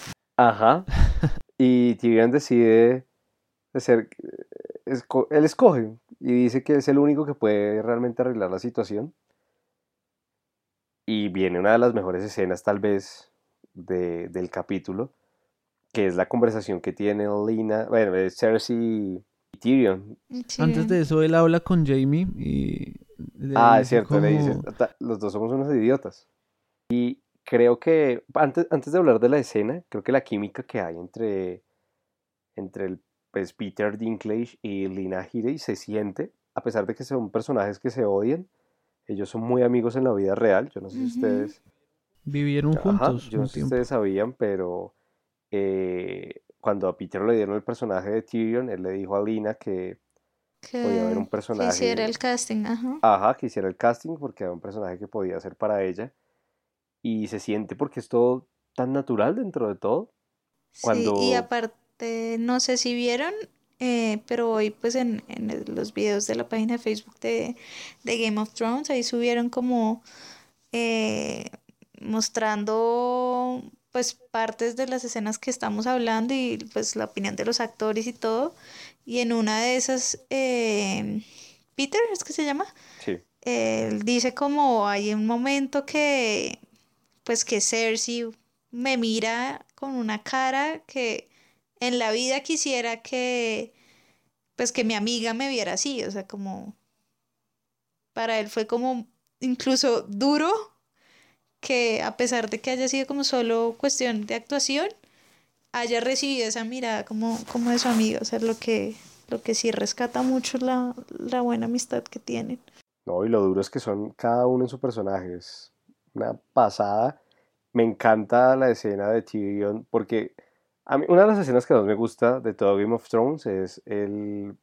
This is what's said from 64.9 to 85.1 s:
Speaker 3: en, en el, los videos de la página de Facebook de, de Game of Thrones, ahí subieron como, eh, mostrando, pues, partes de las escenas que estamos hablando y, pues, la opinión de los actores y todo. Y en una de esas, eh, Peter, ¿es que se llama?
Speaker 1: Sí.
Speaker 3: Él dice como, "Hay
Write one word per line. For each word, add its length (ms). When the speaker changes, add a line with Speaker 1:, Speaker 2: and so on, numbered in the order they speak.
Speaker 3:
en, 340
en 200
el, 140
los 200
videos 340
de 80
la 140
página 240
de 60
Facebook 420
de, 340
de 140
Game 220
of 140
Thrones, 360
ahí 140
subieron 460
como, 540
eh, 760
mostrando, 1600
pues, 220
partes 440
de 120
las 160
escenas 360
que 100
estamos 380
hablando 460
y, 240
pues, 220
la 100
opinión 300
de 100
los 140
actores 480
y 60
todo. 400
Y 140
en 140
una 280
de 160
esas, 420
eh, 960
Peter, 260
¿es 100
que 100
se 120
llama? 200
Speaker 1:
Sí. 200
Speaker 3:
Él 640
dice 300
como, 540
"Hay 260